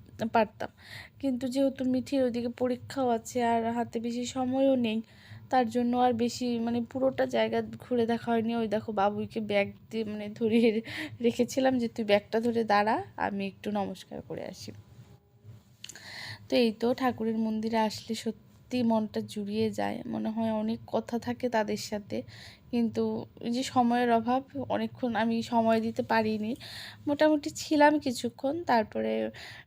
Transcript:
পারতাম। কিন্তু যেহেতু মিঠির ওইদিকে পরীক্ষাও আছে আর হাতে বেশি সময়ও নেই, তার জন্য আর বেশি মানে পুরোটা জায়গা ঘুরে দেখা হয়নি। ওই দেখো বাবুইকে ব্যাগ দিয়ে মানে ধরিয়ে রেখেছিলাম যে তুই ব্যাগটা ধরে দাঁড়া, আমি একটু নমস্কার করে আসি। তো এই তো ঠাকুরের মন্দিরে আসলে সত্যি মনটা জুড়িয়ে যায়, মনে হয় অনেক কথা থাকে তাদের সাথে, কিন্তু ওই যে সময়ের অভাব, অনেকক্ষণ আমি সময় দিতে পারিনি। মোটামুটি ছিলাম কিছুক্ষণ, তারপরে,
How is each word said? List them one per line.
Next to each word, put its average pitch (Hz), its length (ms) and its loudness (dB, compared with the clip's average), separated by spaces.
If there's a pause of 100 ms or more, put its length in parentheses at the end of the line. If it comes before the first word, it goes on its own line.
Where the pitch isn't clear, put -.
(320)
পারতাম। - 360 2 (500)
কিন্তু 262 300 -2
যেহেতু 269 360 0
মিঠির 254 380 0
ওইদিকে 240 260 0
পরীক্ষাও 247 600 -2
আছে 233 340 -2
আর 233 300 2
হাতে 233 280 -4
বেশি 240 260 -4
সময়ও 262 480 2
নেই, 226 280 0 (480)
তার 254 180 4
জন্য 240 280 0
আর 247 160 6
বেশি 240 460 0
মানে 233 320 0
পুরোটা 262 360 0
জায়গা 226 360 2
ঘুরে 226 440 -2
দেখা 233 240 0
হয়নি। 233 260 2
ওই 226 120 0
দেখো 220 240 -2
বাবুইকে 208 480 0
ব্যাগ 202 320 2 (180)
দিয়ে 220 140 -4
মানে 208 240 -6
ধরিয়ে 226 540 4 (400)
রেখেছিলাম 247 560 2
যে 233 100 0
তুই 226 160 -4
ব্যাগটা 208 360 4
ধরে 233 240 0
দাঁড়া, 214 400 2 (120)
আমি 196 300 -2
একটু 196 240 -8
নমস্কার 196 520 -6
করে - 220 -10
আসি। - 280 -12 (1800)
তো 262 80 0
এই 233 160 4
তো 233 220 -2
ঠাকুরের 226 440 -2
মন্দিরে 220 400 -2
আসলে 220 360 -2
সত্যি - 680 -6
মনটা 220 380 0
জুড়িয়ে 214 500 -2
যায়, 202 360 -2
মনে 220 240 -4
হয় 226 220 -2
অনেক 220 340 -2
কথা 226 320 -2
থাকে 247 300 -4
তাদের 214 280 0
সাথে, 208 460 -6 (480)
কিন্তু 226 560 0 (140)
ওই 233 100 -4
যে 247 120 0
সময়ের 240 500 2
অভাব, 240 300 2 (260)
অনেকক্ষণ 220 480 -2
আমি 226 260 0
সময় 226 380 2
দিতে 226 220 -2
পারিনি। 220 520 0 (520)
মোটামুটি 302 440 4
ছিলাম 294 480 4
কিছুক্ষণ, 269 640 -4
তারপরে, 220 680 0 (360)